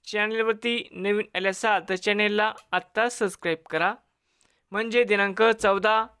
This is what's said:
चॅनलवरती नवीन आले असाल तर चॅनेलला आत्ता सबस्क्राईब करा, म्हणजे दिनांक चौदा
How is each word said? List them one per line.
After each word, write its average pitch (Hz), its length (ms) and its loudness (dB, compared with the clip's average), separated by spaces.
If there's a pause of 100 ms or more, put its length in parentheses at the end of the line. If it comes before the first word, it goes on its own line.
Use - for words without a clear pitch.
चॅनलवरती 220 720 -2 (120)
नवीन 208 320 -2 (100)
आले 185 140 0
असाल 190 400 0
तर 190 60 0
चॅनेलला 208 560 0 (200)
आत्ता 214 380 -2
सबस्क्राईब 180 600 -4
करा, 170 240 0 (800)
म्हणजे 226 320 0
दिनांक 202 400 0
चौदा 220 600 2 (160)